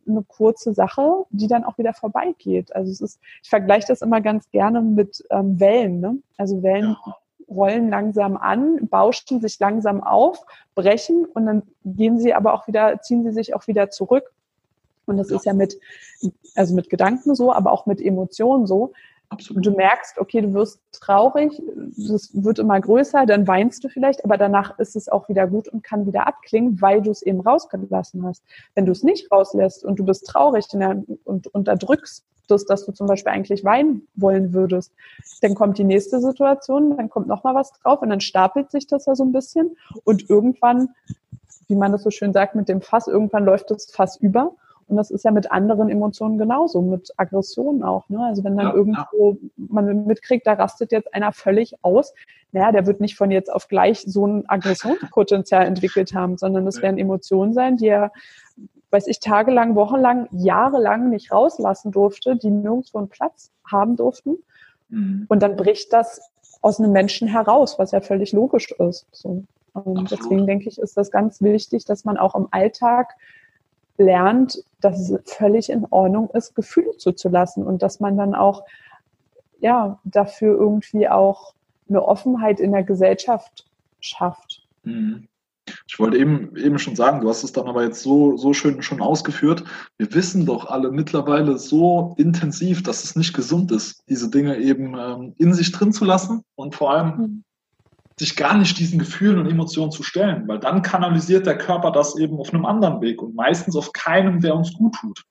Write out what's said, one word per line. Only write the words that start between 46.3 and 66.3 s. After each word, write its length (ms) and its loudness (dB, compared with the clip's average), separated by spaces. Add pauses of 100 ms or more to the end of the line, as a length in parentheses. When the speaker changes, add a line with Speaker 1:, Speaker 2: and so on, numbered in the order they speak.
Speaker 1:
genauso, 420 0
mit 340 -4
Aggressionen 680 -2
auch, 260 -4
ne? 160 -4
Also 180 -4
wenn 140 -2
dann 120 0
Speaker 2:
Ja, 40 -2
Speaker 1:
irgendwo 680 0
Speaker 2:
ja. 160 -18
Speaker 1:
man 520 -2
mitkriegt, 400 0
da 60 4
rastet 380 -2
jetzt 220 -2
einer 180 -2
völlig 520 0
aus, 320 2 (380)
naja, 180 2
der 160 2
wird 120 0
nicht 160 -4
von 140 0
jetzt 240 0
auf 140 -6
gleich 400 2
so 180 0
ein 240 -2
Aggressionspotenzial 1160 0
entwickelt 480 -2
haben, 240 -4
sondern 260 -2
es 120 -6
Speaker 2:
Nee. 40 -8
Speaker 1:
werden 160 0
Emotionen 560 0
sein, 240 2
die 100 0
er, 240 2 (800)
weiß 160 2
ich, 140 -4
tagelang, 560 2
wochenlang, 560 2
jahrelang 800 2
nicht 200 -6
rauslassen 600 0
durfte, 440 0
die 140 -2
nirgendwo 480 -2
einen 120 -6
Platz 420 -10 (200)
haben 240 0
durften. 420 -2 (520)
Speaker 2:
Mhm. 400 -4
Speaker 1:
Und 140 4
dann 120 0
bricht 380 0
das 260 0 (440)